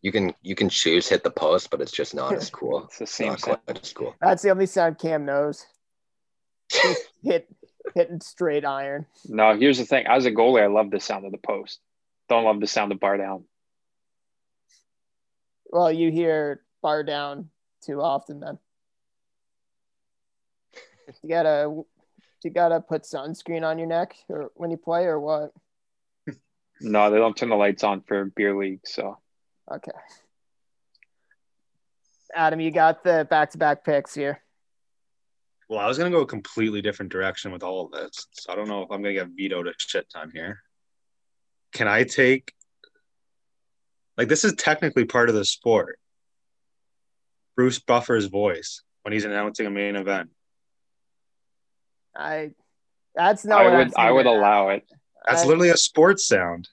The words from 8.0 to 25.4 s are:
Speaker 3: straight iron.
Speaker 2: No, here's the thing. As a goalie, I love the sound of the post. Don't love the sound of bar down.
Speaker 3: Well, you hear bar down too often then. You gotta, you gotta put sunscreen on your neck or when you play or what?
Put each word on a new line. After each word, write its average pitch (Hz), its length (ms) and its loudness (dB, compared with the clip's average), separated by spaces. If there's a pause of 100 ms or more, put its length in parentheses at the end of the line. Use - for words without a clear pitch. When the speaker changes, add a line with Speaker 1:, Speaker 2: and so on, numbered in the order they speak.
Speaker 3:
straight 147 420 -4
iron. 139 440 -6 (200)
Speaker 2:
No, 110 300 4
here's 131 200 4
the 123 80 -4
thing. 131 220 0
As 127 180 4
a 123 60 2
goalie, 117 320 6
I 104 40 6
love 104 220 2
the 101 120 -4
sound 98 240 -8
of 95 80 -12
the 101 40 -12
post. - 420 -10 (500)
Don't 117 160 4
love 104 160 2
the 104 60 -4
sound 104 260 -2
of 98 60 -8
bar 101 180 2
down. 98 260 -6 (2250)
Speaker 3:
Well, 170 180 4
you 165 200 2
hear 156 500 -2 (200)
bar 151 220 -2
down 143 460 -8 (360)
too 143 160 -6
often 139 380 -4
then. 147 200 -14 (2750)
You 156 60 -16
gotta, 151 540 0 (600)
you 170 80 -6
gotta 170 280 2
put 156 240 -6
sunscreen 160 600 -10
on 160 140 -4
your 165 100 -6
neck 170 280 -4 (140)
or 147 260 -10
when 170 160 -8
you 165 60 -6
play 170 280 -2
or 156 140 -2
what? 151 320 -4 (1300)